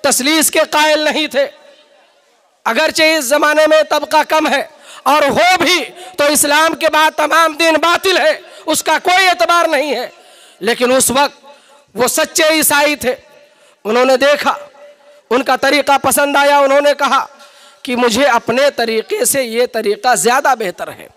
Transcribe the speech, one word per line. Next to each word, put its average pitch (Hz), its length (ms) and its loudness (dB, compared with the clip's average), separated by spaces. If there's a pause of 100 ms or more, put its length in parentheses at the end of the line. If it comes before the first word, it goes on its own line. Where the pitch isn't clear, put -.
तसलीस 277 460 0
के 311 140 0
कायल 302 400 0
नहीं 302 240 -2
थे। 269 160 -2 (1200)
अगरचे 311 500 0
इस 294 80 -2
ज़माने 302 420 2
में 311 180 4
तबका 302 380 0
कम 311 240 0
है 277 240 -2 (360)
और 285 220 2
हो 339 280 2
भी 339 240 0 (380)
तो 285 80 0
इस्लाम 302 480 2
के 320 140 -2
बाद 311 240 2
तमाम 311 440 0
दीन 320 200 2
बातिल 349 420 0
है, 294 220 0 (260)
उसका 311 320 -2
कोई 370 260 0
एतबार 339 460 2
नहीं 285 240 -2
है। 233 180 -8 (500)
लेकिन 240 300 0
उस 262 180 2
वक्त 269 280 -2 (580)
वो 240 120 0
सच्चे 311 420 0
ईसाई 294 460 0
थे, - 200 -4 (680)
उन्होंने 247 320 2
देखा, 285 400 0 (760)
उनका 254 260 0
तरीका 277 420 0
पसंद 285 380 0
आया, 285 240 4
उन्होंने 285 340 2
कहा 269 340 -2 (560)
कि 247 120 -4
मुझे 240 280 0
अपने 254 460 0
तरीके 233 560 -4
से 269 160 -2
ये 240 240 -2
तरीका 220 480 -2
ज़्यादा 254 400 0
बेहतर 180 340 -8
है। 117 280 -18